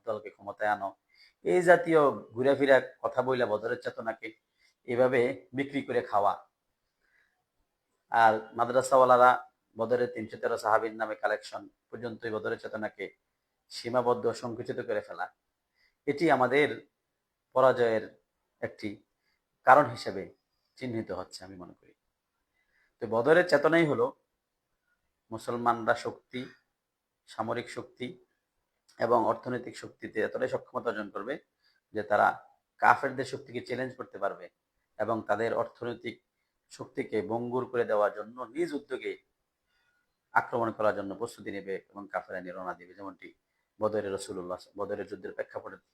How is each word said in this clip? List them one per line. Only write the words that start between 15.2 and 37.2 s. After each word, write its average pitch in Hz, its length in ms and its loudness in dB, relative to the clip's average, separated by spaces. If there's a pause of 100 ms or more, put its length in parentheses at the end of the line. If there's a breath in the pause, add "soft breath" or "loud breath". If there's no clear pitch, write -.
এটি 147 260 2
আমাদের 131 360 4 (840)
পরাজয়ের 120 680 4 (420)
একটি 107 420 -10 (600)
কারণ 135 220 8
হিসেবে 98 500 -8 (400)
চিহ্নিত 113 360 -6
হচ্ছে, 92 340 -10
আমি 98 100 -18
মনে 87 180 -18
করি। - 200 -20 (1040)
তো 117 80 -8
বদরের 151 420 4
চেতনাই 160 380 4
হলো 120 180 2 (1300)
মুসলমানরা 117 640 0
শক্তি, - 500 -10 (840)
সামরিক 117 420 -6
শক্তি - 560 -14 (720)
এবং 113 260 4
অর্থনৈতিক 117 520 -4
শক্তিতে 110 440 -8
এতটাই 117 260 -2
সক্ষমতা 120 420 -4
অর্জন 104 200 -6
করবে 104 240 -8 (600)
যে 104 100 -4
তারা 104 240 4 (500)
কাফেরদের 127 480 2
শক্তিকে 117 360 -10
চ্যালেঞ্জ 127 340 -6
করতে 113 220 -16
পারবে 90 320 -6 (500)
এবং 107 280 -2
তাদের 107 260 0
অর্থনৈতিক 117 640 -6 (540)
শক্তিকে - 520 -6